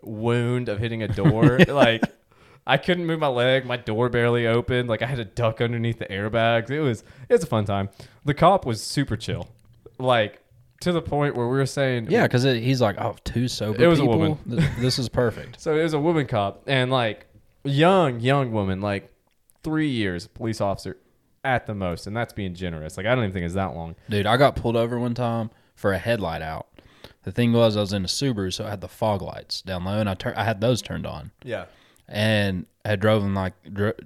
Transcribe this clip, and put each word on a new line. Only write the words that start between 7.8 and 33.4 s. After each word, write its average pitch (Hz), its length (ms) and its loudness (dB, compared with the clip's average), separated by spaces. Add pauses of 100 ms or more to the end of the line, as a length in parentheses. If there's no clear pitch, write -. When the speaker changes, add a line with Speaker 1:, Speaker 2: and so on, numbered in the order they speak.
Speaker 1:
The 143 100 0
cop 180 320 4
was 113 160 -4
super - 340 -2
chill, 87 320 -8 (500)
like, 120 420 0 (400)
to 180 120 0
the 165 100 0
point 147 340 -2
where 120 120 0
we 131 100 0
were 135 80 2
saying, 127 440 -2
Speaker 2:
Yeah, 208 180 4
'cause 123 160 2
it, 123 180 2
he's 127 180 0
like, 104 180 2
"Oh, 107 160 -4 (100)
two 120 240 -2
sober 110 340 -2
Speaker 1:
It - 40 8
was 165 120 6
a - 40 4
Speaker 2:
people? 117 160 4
Speaker 1:
woman. 151 200 2 (100)
Speaker 2:
Th-, 139 300 2
this 123 200 0
is 120 100 -2
perfect." - 520 -2
Speaker 1:
<laughs> - 0 -
So 156 160 0
it 160 60 2
was 165 120 0
a 147 60 0
woman 156 260 2
cop, 101 400 -2
and, 127 240 2
like, 117 360 -2 (380)
young, 143 560 4
young 135 320 2
woman, 95 280 0
like, 101 320 -4 (500)
three 156 260 0
years, 95 380 -2
police 113 340 -6
officer 98 360 -4 (480)
at 127 220 0
the 110 80 -6
most, 90 320 -4
and 104 100 -8
that's 117 160 -4
being 95 220 -6
generous. 82 420 -8
Like, 95 100 -6
I 120 80 2
don't 123 100 0
even 95 80 -4
think 92 120 -4
it's 85 100 -4
that 95 200 -2
long. 82 200 -10 (140)
Speaker 2:
Dude, 104 180 -2
I 110 120 4
got 135 180 4
pulled 117 200 -2
over 117 220 0
one 120 160 -2
time 117 360 -2 (240)
for 101 180 -2
a 92 60 -2
headlight 87 440 -2
out. 78 240 -8 (580)
The 98 80 -8
thing 117 200 2
was, 113 240 6
I 107 40 2
was 101 120 -2
in 98 120 -2
a 90 40 -4
Subaru, 104 440 -2
so 107 120 -8
I 107 60 -8
had 101 100 -8
the 85 80 -10
fog 104 320 -2
lights - 400 -10
down 90 240 -6
low, 101 140 -2
and 107 100 0
I 95 60 -2
tur-, 120 220 -6
I 107 80 -2
had 101 180 -2
those 117 180 2
turned - 260 -8
on. 73 260 -10 (120)
Speaker 1:
Yeah. 101 220 -8 (420)
Speaker 2:
And 104 560 0 (220)
I - 40 -2
had 104 100 0
driven 104 340 2
like, 95 180 -2 (180)